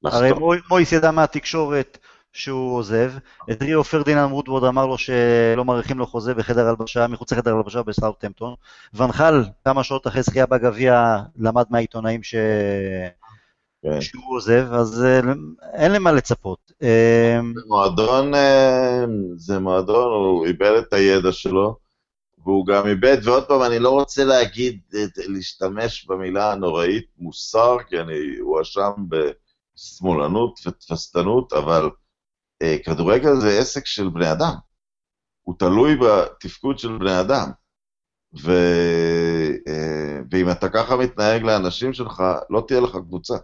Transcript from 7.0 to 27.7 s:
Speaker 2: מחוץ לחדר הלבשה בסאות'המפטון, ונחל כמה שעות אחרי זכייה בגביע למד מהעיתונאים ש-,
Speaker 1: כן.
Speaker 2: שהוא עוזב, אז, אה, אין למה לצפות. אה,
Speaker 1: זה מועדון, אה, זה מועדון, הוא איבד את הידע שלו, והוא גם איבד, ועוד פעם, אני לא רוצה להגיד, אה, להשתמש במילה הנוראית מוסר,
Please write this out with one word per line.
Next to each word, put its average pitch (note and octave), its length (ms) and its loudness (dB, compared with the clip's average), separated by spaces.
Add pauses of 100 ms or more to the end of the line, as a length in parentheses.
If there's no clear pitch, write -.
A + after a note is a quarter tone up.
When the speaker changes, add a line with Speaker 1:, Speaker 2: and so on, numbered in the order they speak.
Speaker 2:
מחוץ A#2+ 260 -6
לחדר A2+ 220 0
הלבשה A2 280 -4
בסאות'המפטון, G#2+ 720 -6 (400)
ונחל C3 500 4 (220)
כמה C3+ 180 2
שעות C3+ 240 -4
אחרי B2 160 -2
זכייה C3 220 2
בגביע A#2+ 720 2 (200)
למד A2+ 320 2
מהעיתונאים A2+ 540 -4
ש-, - 120 -12 (1500)
Speaker 1:
כן. D2+ 180 -4
Speaker 2:
שהוא - 340 -10
עוזב, A#2+ 380 2
אז, A#2 300 0
אה, B2+ 160 4 (540)
אין D#3+ 180 2
למה F#3+ 200 2
לצפות. A#2+ 600 -2 (120)
אה, A#2 560 4 (160)
Speaker 1:
זה A#2 120 -14
מועדון, A2 680 2
אה, C3 680 4 (300)
זה F2+ 240 -4
מועדון, F#2+ 540 2
הוא F#2+ 320 2
איבד F2+ 340 2
את A2 140 -6
הידע F#2+ 380 4
שלו, F#2+ 460 -2 (680)
והוא F#2+ 220 0
גם G2+ 220 2
איבד, B2 360 4
ועוד B2+ 240 2
פעם, C3+ 140 2
אני A#2 180 0
לא B2 100 2
רוצה C#3 340 0
להגיד, A#2+ 560 0 (160)
אה, G#2 100 -4 (220)
להשתמש G2 800 -8
במילה F#2+ 460 -4
הנוראית F2+ 540 -2 (120)
מוסר, A2+ 600 0 (100)